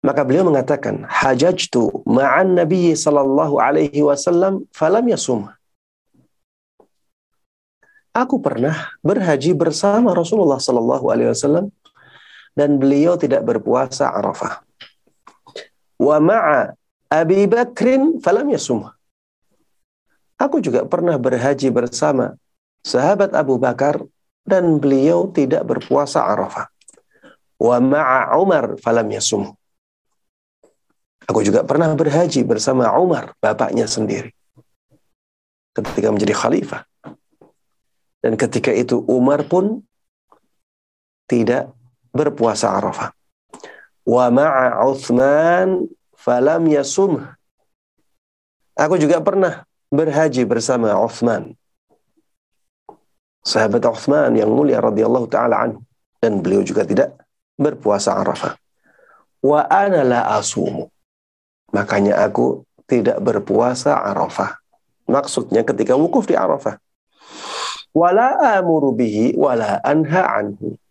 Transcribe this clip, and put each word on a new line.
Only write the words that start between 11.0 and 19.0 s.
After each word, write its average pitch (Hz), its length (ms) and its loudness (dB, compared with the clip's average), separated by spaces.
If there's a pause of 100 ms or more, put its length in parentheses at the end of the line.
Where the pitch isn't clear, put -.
alaihi 117 240 2
wasallam 156 400 -2 (800)
dan 147 260 2
beliau 143 380 2
tidak 131 320 0
berpuasa 127 640 -2
Arafah. - 480 -6 (1400)
"Wa 151 240 2
ma'a 160 560 2 (320)
Abi 170 400 2
Bakrin 247 720 2
falam 240 320 0
yasum." 127 320 -4 (1500)